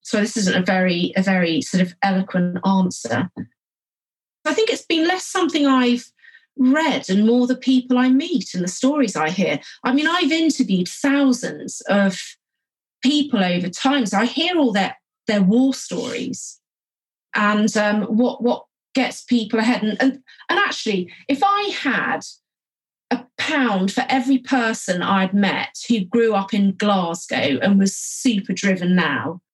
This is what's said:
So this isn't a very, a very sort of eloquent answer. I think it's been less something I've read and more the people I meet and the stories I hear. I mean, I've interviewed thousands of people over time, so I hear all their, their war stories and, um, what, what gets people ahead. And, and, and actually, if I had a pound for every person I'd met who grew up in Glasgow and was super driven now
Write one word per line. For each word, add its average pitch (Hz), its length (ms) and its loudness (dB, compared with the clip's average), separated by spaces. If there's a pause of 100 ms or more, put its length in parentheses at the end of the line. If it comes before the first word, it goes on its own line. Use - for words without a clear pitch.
So 208 200 -2
this 233 160 -2
isn't 185 180 0
a 185 100 0
very, 185 520 0
a 190 40 2
very 180 400 0
sort 180 200 0
of 180 200 0
eloquent 185 640 0
answer. 185 640 0 (1160)
I 302 80 0
think 440 160 0
it's - 160 -4
been 330 220 0
less 359 180 -2
something 311 400 0
I've 247 440 2 (460)
read 262 540 2
and 208 180 4
more 247 200 4
the 254 100 0
people 254 400 2
I 254 100 4
meet 269 460 0
and 180 100 -2
the 180 60 -4
stories 262 480 0
I - 120 -2
hear. 160 300 -2 (240)
I 254 100 0
mean, 302 140 2
I've 330 240 0
interviewed 247 560 0
thousands - 1040 -2
of 196 280 2 (840)
people 269 400 2
over 180 240 0
time, 269 380 0
so 196 140 -2
I 226 60 2
hear 339 320 -2
all 269 140 2
their, 190 240 -2 (320)
their 208 160 2
war 254 300 4
stories - 880 -8 (760)
and, 208 400 2
um, 208 280 2
what, 233 380 0
what 240 240 -2 (300)
gets - 260 -2
people 220 380 0
ahead. 220 240 0
And, 214 180 -2
and, 269 100 4 (380)
and 381 100 0
actually, 196 520 -2 (160)
if 277 160 0
I 403 200 2
had - 580 -2 (880)
a 247 140 -4 (120)
pound 220 540 0
for - 160 -2
every 269 300 2
person 226 640 -2
I'd 190 320 0
met 185 420 0 (140)
who 214 160 2
grew 226 280 2
up 196 200 -2
in 196 220 2
Glasgow 175 840 0
and - 160 4
was 196 180 2
super - 580 -2
driven 180 420 0
now 156 460 -2 (120)